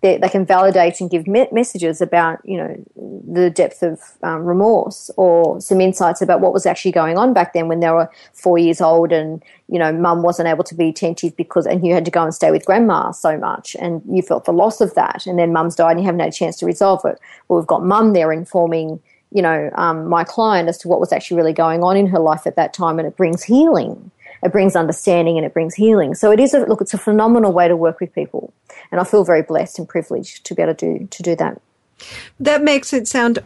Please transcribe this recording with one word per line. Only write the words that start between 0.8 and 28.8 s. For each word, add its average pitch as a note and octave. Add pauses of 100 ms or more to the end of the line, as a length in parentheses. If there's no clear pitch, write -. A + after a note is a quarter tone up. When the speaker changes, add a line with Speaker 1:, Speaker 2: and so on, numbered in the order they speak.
Speaker 1:
and F3+
give E3
me-, A3
messages F3
about, E3+
you F#3+
know, D#3+ (580)
the F3
depth -
of, D#3+ (220)
um, D#3+
remorse G3
or E3+
some F#3+
insights F#3
about F#3
what F#3
was F#3+
actually F3+
going E3
on B3
back F3
then E3
when E3
they E3+
were E3 (260)
four F3
years E3+
old E3
and, D#3+ (260)
you F3
know, D#3+
mum E3+
wasn't F3
able D#3+
to -
be E3
attentive E3+
because, -
and F3+
you F3
had E3
to E3+
go E3+
and D#3+
stay D#3+
with D#3
grandma G3
so D#3
much -
and E3+
you F#3
felt -
the F3
loss G3+
of F#3+
that, -
and F3+
then E3+
mum's E3
died E3
and E3
you G3
haven't F3
had D#3+
a -
chance E3+
to -
resolve F#3+
it. - (280)
Well, F3
we've D#3+
got E3
mum G#3
there D#3+
informing, E3 (320)
you G3+
know, D#3+
um, E3
my E3+
client G3+
as E3+
to -
what E3+
was F3+
actually E3+
really E3
going E3
on F#3
in G3+
her F3+
life D#3
at D#3+
that E3
time, E3
and D#3
it -
brings F3
healing. B3+ (320)
It F#3
brings F#3+
understanding E3
and D#3
it -
brings E3
healing. G#3
So G#3+
it G#3+
is C4
a, C#4+
look, G#3+
it's G3
a G#3+
phenomenal A3
way F3
to E3+
work E3
with E3+
people. - (380)